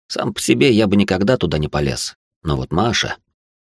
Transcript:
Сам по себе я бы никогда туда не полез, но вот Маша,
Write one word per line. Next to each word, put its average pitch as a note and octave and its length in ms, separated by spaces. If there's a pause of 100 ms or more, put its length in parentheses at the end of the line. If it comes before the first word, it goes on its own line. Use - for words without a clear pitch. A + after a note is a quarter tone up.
Сам - 260
по - 60
себе C3 320
я A2 140
бы G2 100
никогда G2 400
туда D#2+ 220
не D2+ 100
полез, C#2 480 (280)
но D2+ 120
вот B1+ 160
Маша, G#2 460 (440)